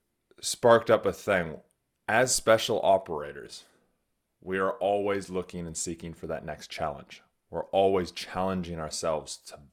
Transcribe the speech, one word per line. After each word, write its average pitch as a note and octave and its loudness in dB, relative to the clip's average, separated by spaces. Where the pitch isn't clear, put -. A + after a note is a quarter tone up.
sparked A#2 6
up A2 4
a F#2+ 0
thing. F2 -2
As B2 2
special A2 2
operators, D2 0
we F#2+ -4
are F#2+ 2
always G2 0
looking F2+ -6
and D#2+ -10
seeking E2+ -8
for E2 -14
that D#2 -6
next D2+ -12
challenge. - -8
We're E2 -6
always F#2+ 2
challenging F#2 -4
ourselves D#2 -4
to - -18